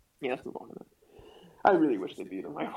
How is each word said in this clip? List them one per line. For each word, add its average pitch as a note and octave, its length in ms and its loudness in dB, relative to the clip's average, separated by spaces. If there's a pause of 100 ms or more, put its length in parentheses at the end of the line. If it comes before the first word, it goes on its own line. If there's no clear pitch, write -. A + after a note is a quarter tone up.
(220)
Yeah, C3 100 -4
let's - 140 -6
move - 140 -10
on - 100 -16
to - 60 -16
them. - 100 -16 (800)
I G#3+ 60 10
really D#3 280 4
wish F2 160 -6
they F#2+ 80 -10
beat F#2+ 200 -8
them. D#3 140 -10
<laughs> - 20 -10
I, D#3+ 40 -4 (140)